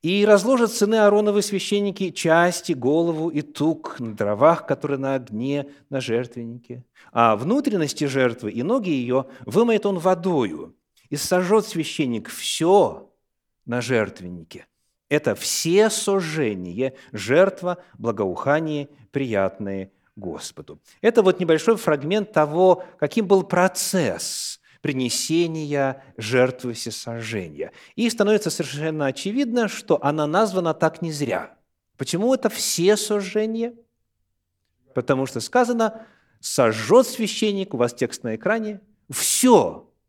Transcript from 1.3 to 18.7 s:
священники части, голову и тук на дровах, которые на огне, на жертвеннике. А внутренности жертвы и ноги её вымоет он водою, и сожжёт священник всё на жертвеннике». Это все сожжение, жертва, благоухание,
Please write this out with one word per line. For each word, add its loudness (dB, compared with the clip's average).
священники -2
части, 2
голову 0
и -2
тук -4
на -8
дровах, 2
которые -2
на -2
огне, -6
на -4
жертвеннике. -8
А 4
внутренности -2
жертвы 0
и -4
ноги -2
её 0
вымоет 2
он -2
водою, 0
и -6
сожжёт 0
священник -4
всё 0
на -4
жертвеннике». -4
Это 0
все 2
сожжение, -4
жертва, 2
благоухание, -2